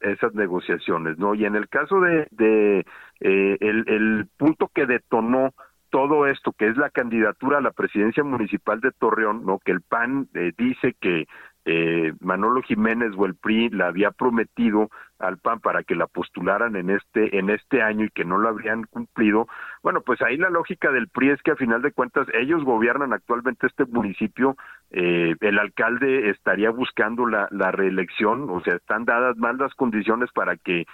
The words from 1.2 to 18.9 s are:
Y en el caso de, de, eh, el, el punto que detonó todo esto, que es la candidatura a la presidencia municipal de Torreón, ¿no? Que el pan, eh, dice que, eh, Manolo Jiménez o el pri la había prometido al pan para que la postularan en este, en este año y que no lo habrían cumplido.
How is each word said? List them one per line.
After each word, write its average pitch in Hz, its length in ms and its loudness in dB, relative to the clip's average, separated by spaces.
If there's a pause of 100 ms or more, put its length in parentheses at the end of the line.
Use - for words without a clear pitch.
Y 107 120 0
en 104 100 0
el 107 140 -4
caso 156 320 0
de, 165 280 2
de, 107 500 4 (420)
eh, 98 400 2
el, 107 260 0
el 110 400 2 (100)
punto 156 380 0
que 143 100 2
detonó 123 680 0 (360)
todo 143 380 2
esto, 127 240 -2
que 104 160 0
es 113 100 0
la 143 120 0
candidatura 120 680 0
a 139 40 2
la 117 100 0
presidencia 107 520 0
municipal 110 580 -2
de 127 100 0
Torreón, 110 540 0
¿no? 95 120 0
Que - 140 -4
el 110 100 0
pan, 123 540 -2
eh, 87 200 -2
dice 123 440 -2
que, 85 280 -2 (420)
eh, 82 520 0
Manolo 101 400 0
Jiménez 113 560 -2
o 98 80 2
el 92 100 -4
pri 110 340 0
la 92 180 0
había 98 240 0
prometido 113 800 0 (300)
al 92 180 -4
pan 117 220 -2
para 87 240 -2
que 92 120 -4
la 82 120 -2
postularan 98 680 -2
en 90 120 -4
este, 101 480 0
en 95 120 0
este 110 320 0
año 107 240 0
y 107 40 -2
que 98 140 -6
no 90 140 -2
lo 107 100 2
habrían 110 360 -4
cumplido. 110 640 0 (360)